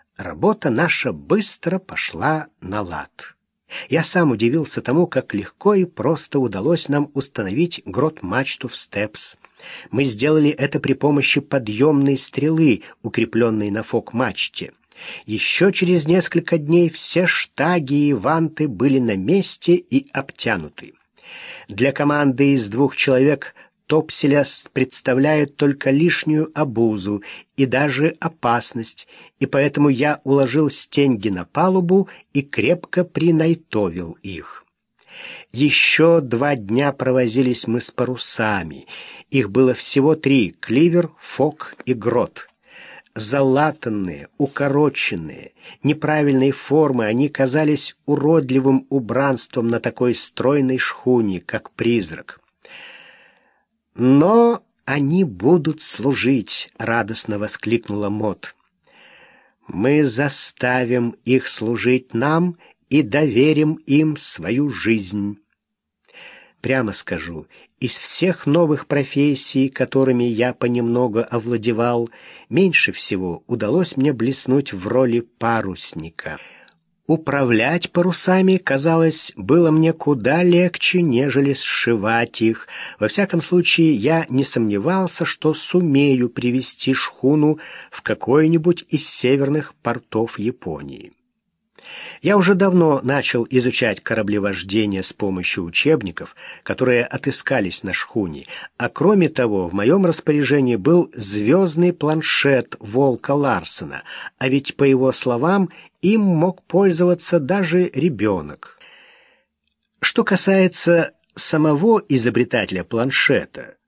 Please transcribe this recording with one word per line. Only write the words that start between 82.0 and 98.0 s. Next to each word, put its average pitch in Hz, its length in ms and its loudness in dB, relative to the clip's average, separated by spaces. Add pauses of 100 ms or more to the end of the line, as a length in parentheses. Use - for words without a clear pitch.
их. 110 260 0 (320)
Во 107 80 0
всяком 190 320 0
случае, 170 560 2
я 151 320 0
не 131 160 0
сомневался, 143 800 -2
что 156 300 -2
сумею 139 760 2
привести 123 640 -2
шхуну 151 640 0 (320)
в - 100 -16
какой-нибудь 156 880 2
из 139 180 -2
северных 139 680 0
портов - 640 -6
Японии. 80 760 -10 (1080)
Я 196 160 4
уже 190 180 6
давно 175 480 4
начал 127 460 0
изучать 120 520 0
кораблевождение 101 1000 -2
с - 100 -6
помощью 95 500 -4
учебников, 104 720 -2 (280)
которые 120 420 0
отыскались 123 800 -4
на 92 100 -6
шхуне, 80 540 -6 (300)